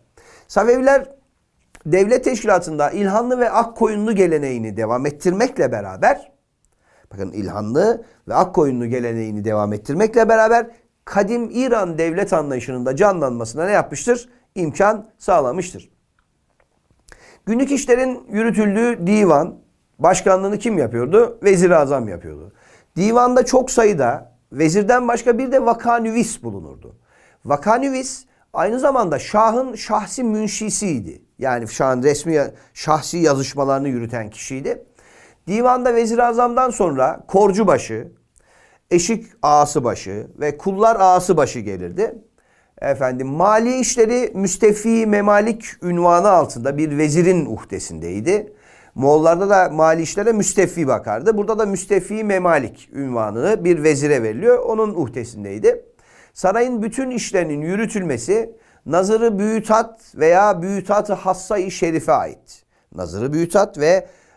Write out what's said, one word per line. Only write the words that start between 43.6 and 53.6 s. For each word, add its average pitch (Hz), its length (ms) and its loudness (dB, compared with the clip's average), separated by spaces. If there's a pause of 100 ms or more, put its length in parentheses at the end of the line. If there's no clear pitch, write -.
işleri 240 560 0
müstefi 214 720 2
memalik 208 580 2 (180)
ünvanı 175 460 4
altında 143 500 2
bir 151 200 -2
vezirin 160 480 2
uhdesindeydi. 104 1080 -6 (420)
Moğollarda 160 560 4
da 185 220 6
mali 160 300 2
işlere 208 300 -2
müstefi 175 540 0
bakardı. 123 500 -2
Burada 208 220 -2
da 214 80 0
müstefi 196 580 -2
memalik 180 680 0
ünvanı 127 720 -2